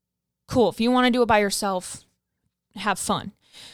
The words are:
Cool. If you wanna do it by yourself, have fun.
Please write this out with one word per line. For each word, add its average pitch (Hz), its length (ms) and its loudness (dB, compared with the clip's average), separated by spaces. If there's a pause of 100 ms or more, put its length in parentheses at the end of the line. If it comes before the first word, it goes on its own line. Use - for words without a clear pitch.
(500)
Cool. 233 180 4
If 165 140 -4
you 233 100 2
wanna 254 200 4
do 247 100 2
it 233 60 2
by 220 120 4
yourself, 196 640 -4 (720)
have 196 240 -4
fun. - 320 -4 (420)